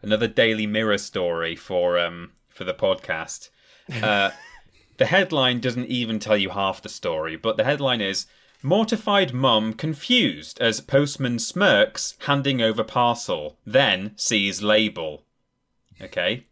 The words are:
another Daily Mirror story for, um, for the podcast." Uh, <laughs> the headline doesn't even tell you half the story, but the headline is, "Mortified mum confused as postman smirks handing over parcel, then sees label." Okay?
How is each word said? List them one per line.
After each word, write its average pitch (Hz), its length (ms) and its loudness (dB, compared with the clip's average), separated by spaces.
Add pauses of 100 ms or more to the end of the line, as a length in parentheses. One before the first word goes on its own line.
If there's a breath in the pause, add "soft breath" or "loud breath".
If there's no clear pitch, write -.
another 107 260 0
Daily 110 400 2
Mirror 107 300 2
story 85 580 -2
for, 87 420 0
um, 85 340 -4 (180)
for - 160 -12
the 90 80 -4
podcast." - 760 -4 (540 soft breath)
Uh, 101 280 2 (320 loud breath)
<laughs> - 340 -20
the - 80 4
headline 135 560 0
doesn't 123 260 -4
even 113 320 -4
tell 107 160 2
you 98 140 0
half 95 320 -4
the - 80 -14
story, 80 480 -4
but 113 180 -2
the 107 80 0
headline 135 380 0
is, 95 240 -4 (360 soft breath)
"Mortified 202 720 0
mum 113 380 2
confused 147 880 -2
as 110 220 0
postman 135 580 0
smirks - 760 2 (120)
handing 139 340 0
over 110 220 2
parcel, 117 800 0
then 104 520 2
sees 101 440 0
label." 104 600 2 (800)
Okay? 95 500 -4